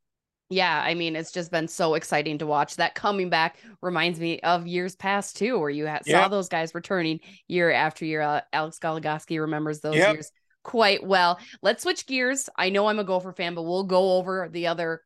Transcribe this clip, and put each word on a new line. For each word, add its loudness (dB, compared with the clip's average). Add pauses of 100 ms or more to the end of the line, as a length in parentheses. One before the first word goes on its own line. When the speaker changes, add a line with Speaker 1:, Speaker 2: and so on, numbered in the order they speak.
(500)
Speaker 1:
Yeah, 2
I 0
mean, -4
it's -8
just -8
been 0
so 0
exciting -2
to -6
watch. 0
That 0
coming -2
back 2 (220)
reminds 0
me -4
of 0
years -4
past, -2
too, 0
where 0
you -4
ha-, -6
saw 6
Speaker 2:
Yep. 4
Speaker 1:
those -2
guys -4
returning -2 (260)
year 4
after 2
year. -2
Uh, 0 (120)
Alex -2
Goligoski -4
remembers -4
those -2
Speaker 2:
Yep. 6
Speaker 1:
years -12 (300)
quite 2
well. 4 (240)
Let's 2
switch -2
gears. -2
I 0
know 4
I'm 2
a -2
Gopher -2
fan, -6
but -6
we'll -2
go 4
over -2
the -4
other -2